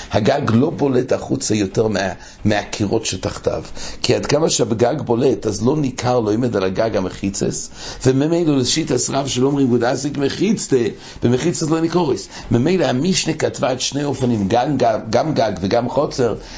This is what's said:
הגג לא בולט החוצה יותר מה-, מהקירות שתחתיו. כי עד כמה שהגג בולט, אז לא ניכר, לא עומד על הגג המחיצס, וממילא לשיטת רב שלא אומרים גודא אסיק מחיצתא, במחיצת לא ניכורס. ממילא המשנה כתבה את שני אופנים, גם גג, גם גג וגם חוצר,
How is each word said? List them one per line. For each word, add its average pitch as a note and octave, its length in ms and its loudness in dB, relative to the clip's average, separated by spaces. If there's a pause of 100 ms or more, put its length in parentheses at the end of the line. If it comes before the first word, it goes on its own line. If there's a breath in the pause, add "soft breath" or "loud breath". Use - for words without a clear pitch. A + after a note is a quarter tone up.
(100)
הגג A#2+ 440 2
לא C#3 160 4
בולט B2+ 420 0
החוצה - 420 -2
יותר G#2+ 340 0
מה-, F#2+ 240 0 (320 loud breath)
מהקירות G#2 600 0
שתחתיו. - 560 -4 (400 loud breath)
כי A#2+ 120 2
עד G2+ 120 0
כמה D3 240 2
שהגג A2+ 540 2
בולט, A#2 420 0
אז G#2 200 -2
לא D3+ 100 4
ניכר, B2 440 0
לא G#2 120 2
עומד A2+ 240 0
על F#2+ 80 2
הגג G2+ 320 0
המחיצס, - 720 -4 (360 loud breath)
וממילא D3+ 500 4
לשיטת C3 540 0
רב C3+ 160 -2
שלא B2 200 0
אומרים C#3 220 2
גודא A#2+ 240 2
אסיק C#3 260 -4
מחיצתא, C#3 640 0 (400 loud breath)
במחיצת C#3+ 480 0
לא D#3+ 100 2
ניכורס. E3 480 0 (220 loud breath)
ממילא D3+ 340 4
המשנה D#3 500 0
כתבה B2+ 380 0
את B2+ 80 -4
שני C#3+ 240 -4
אופנים, A#2+ 440 0
גם B2+ 280 2
גג, A2+ 220 2 (120)
גם C3+ 240 2
גג A2+ 260 2
וגם A#2 280 2
חוצר, B2+ 460 0 (240 loud breath)